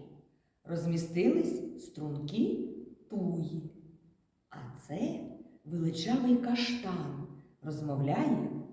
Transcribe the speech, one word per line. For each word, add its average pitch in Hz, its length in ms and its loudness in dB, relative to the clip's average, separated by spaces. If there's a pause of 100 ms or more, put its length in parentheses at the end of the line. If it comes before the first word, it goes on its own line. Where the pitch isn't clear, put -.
(640)
розмістились 170 1200 2
струнки 151 840 -2 (400)
туї. 170 640 -4 (760)
А - 80 -14 (300)
це 185 320 -2 (460)
величавий 233 720 4
каштан, 185 880 0 (340)
розмовляє 151 880 2 (240)